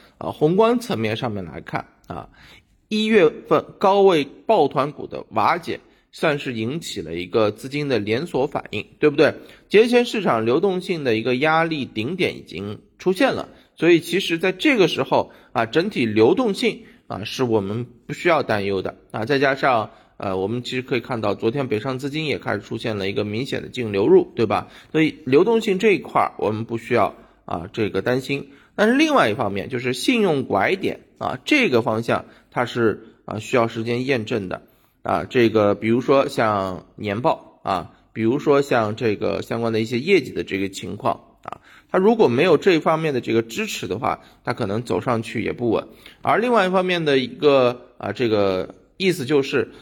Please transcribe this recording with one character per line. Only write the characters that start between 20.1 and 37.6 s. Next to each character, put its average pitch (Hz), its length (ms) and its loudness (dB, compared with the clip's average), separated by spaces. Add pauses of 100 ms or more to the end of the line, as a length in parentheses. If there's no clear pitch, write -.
呃， 98 200 -4
我 95 100 -2
们 120 140 -4
其 - 100 -12
实 127 100 -4
可 127 160 -4
以 - 20 -2
看 117 220 -6
到， 101 120 0
昨 110 160 -2
天 135 180 -2
北 107 120 -2
上 131 180 -6
资 139 120 -8
金 156 160 -6
也 120 120 -2
开 110 160 -4
始 101 60 -2
出 - 180 -10
现 110 200 -6
了 95 100 -4
一 101 60 -4
个 110 100 -2
明 107 220 -4
显 - 160 -6
的 - 80 -14
净 113 240 -6
流 98 120 2
入， 180 300 4
对 113 100 2
吧？ 101 220 -2 (240)
所 160 100 2
以 156 240 0
流 143 200 6
动 226 160 2
性 196 180 -2
这 214 140 4
一 143 60 2
块 117 220 -2
儿 - 160 -2
我 101 140 0
们 110 140 -6
不 117 120 -6
需 - 160 -4
要， 104 220 2 (300)
啊， 92 260 -8
这 104 180 -2
个 95 120 -2
担 123 180 0
心。 139 320 -6 (240)
但 214 140 2
是 247 60 2
另 302 200 2
外 147 140 4
一 101 40 0
方 107 180 -2
面， 101 180 -6
就 123 100 -4
是 127 140 -2
信 - 280 0
用 151 220 2
拐 110 320 0
点 - 240 -4 (180)
啊， - 280 -6
这 254 240 2
个 117 120 4
方 117 220 -2
向 110 220 -2 (260)
它 127 140 -2
是， 117 420 -2 (180)
啊， 95 140 -8
需 131 160 -4
要 113 120 4
时 113 160 -8
间 120 220 -4
验 127 200 -2
证 107 220 -6
的 - 140 -8 (400)
啊。 92 220 -2
这 120 260 4
个 104 240 4
比 110 140 -4
如 120 140 2
说 139 280 4
像 98 560 -2 (100)
年 107 260 -4
报 - 420 -4